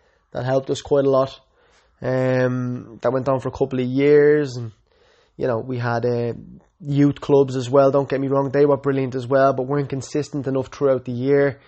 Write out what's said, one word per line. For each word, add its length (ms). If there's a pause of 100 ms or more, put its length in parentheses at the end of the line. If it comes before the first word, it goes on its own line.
(320)
That 140
helped 260
us 100
quite 240
a 60
lot. 280 (640)
Um, 1000
that 100
went 160
on 100
for 100
a 80
couple 220
of 60
years, 720
and, 140 (640)
you 100
know, 120
we 180
had, 280
uh, 280 (480)
youth 380
clubs 380
as 120
well. 220
Don't 160
get 140
me 80
wrong, 220
they 140
were 120
brilliant 360
as 140
well, 240
but 160
weren't 220
consistent 580
enough 200
throughout 360
the 80
year. 560